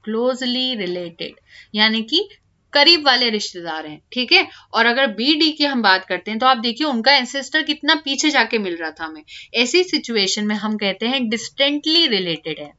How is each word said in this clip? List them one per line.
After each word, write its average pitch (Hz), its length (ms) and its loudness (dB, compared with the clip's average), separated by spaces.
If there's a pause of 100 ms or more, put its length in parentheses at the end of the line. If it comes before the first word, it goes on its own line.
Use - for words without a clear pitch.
क्लोजली 247 720 -2
रिलेटेड 175 580 -8 (400)
यानी 220 280 2
कि 349 240 -2 (460)
करीब 302 320 6
वाले 247 240 4
रिश्तेदार 170 580 -6
हैं, 151 120 -14 (120)
ठीक 247 200 -2
है। 359 160 4 (260)
और 226 120 2
अगर 247 240 2
बी 233 260 0
डी 311 160 2
की 294 140 -2
हम 269 160 0
बात 190 240 4
करते 185 260 -6
हैं 220 80 -6
तो 254 60 0
आप 262 140 6
देखिए 240 280 -2
उनका 254 260 4
एंसेस्टर 269 500 0
कितना 302 320 0 (100)
पीछे 277 260 0
जाके 226 280 2
मिल 180 160 -2
रहा 160 160 -6
था 160 140 -10
हमें। 156 180 -14 (320)
ऐसी 254 300 2
सिचुएशन 214 600 -2
में 214 100 0
हम 214 200 -4
कहते 202 300 -2
हैं 254 220 -2
डिस्टेंटली 294 800 0
रिलेटेड 170 500 -2
है 147 180 -14